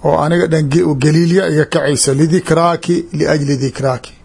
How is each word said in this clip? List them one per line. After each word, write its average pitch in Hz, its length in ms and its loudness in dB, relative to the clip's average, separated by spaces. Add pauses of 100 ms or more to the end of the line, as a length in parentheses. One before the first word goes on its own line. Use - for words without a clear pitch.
oo 151 140 2
aniga 170 280 0
dhan 156 240 0
ge-, 156 320 2
galiilya 170 460 2
iga 151 160 2
kacaysa, 139 500 0
lidikraaki, 165 800 0 (160)
liajli 151 440 0
dikraaki. 131 580 -6 (100)